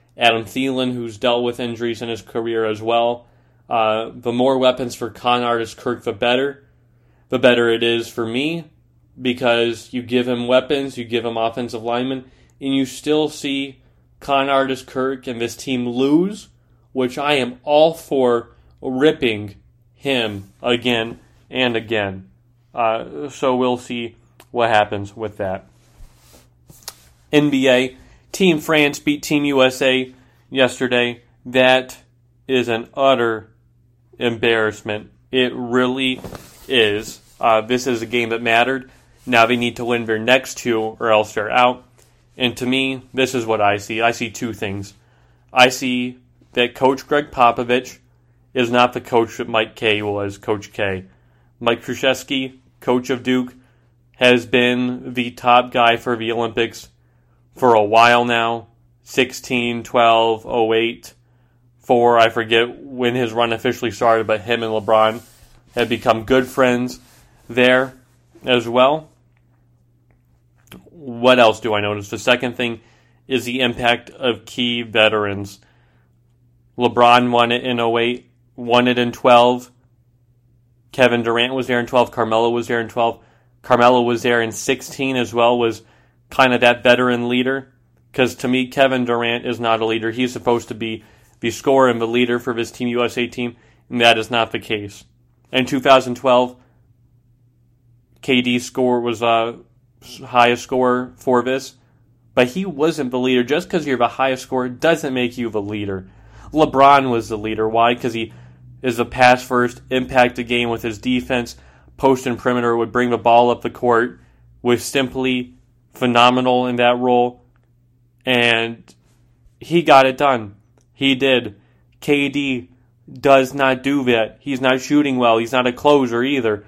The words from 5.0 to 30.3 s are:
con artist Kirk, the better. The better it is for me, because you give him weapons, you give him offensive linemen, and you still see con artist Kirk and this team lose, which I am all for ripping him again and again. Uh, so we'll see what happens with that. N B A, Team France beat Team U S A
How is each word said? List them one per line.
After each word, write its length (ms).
con 320
artist 340
Kirk, 280
the 80
better. 520
The 100
better 280
it 140
is 260
for 160
me, 460
because 720
you 100
give 260
him 180
weapons, 500
you 80
give 200
him 120
offensive 460
linemen, 480
and 160
you 100
still 420
see 520
con 280
artist 380
Kirk 400
and 140
this 160
team 320
lose, 600
which 260
I 160
am 300
all 280
for 640
ripping 760
him 580
again 560
and 240
again. 560
Uh, 580
so 260
we'll 220
see 360
what 160
happens 480
with 220
that. 280
N 180
B 180
A, 280
Team 300
France 400
beat 220
Team 240
U 160
S 180
A 340